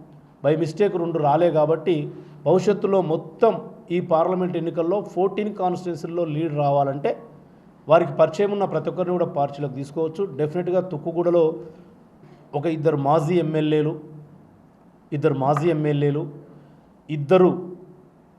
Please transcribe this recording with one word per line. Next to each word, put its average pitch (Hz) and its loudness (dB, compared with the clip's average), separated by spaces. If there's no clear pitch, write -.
by 143 4
mistake 185 0
రెండు 165 -2
రాలే 160 4
కాబట్టి 160 2
భవిష్యత్తులో 196 2
మొత్తం 202 0
ఈ - 2
పార్లమెంట్ 180 2
ఎన్నికల్లో 170 -2
ఫోర్టీన్ 196 -2
కాన్స్టిట్యుయెన్సీల్లో 175 -4
లీడ్ 156 -4
రావాలంటే 139 0
వారికి 160 4
పరిచయం 202 2
ఉన్న 202 0
ప్రతి 160 -2
ఒక్కరిని 180 -2
కూడా 170 0
పార్టీలోకి 143 -4
తీసుకోవచ్చు. 160 -4
డెఫినెట్‌గా 175 -2
తుక్కుగూడలో 170 2
ఒక 143 -4
ఇద్దరు 147 0
మాజీ 160 2
ఎమ్మెల్యేలు, 156 0
ఇద్దరు 147 2
మాజీ 147 2
ఎమ్మెల్యేలు, 147 0
ఇద్దరు 175 6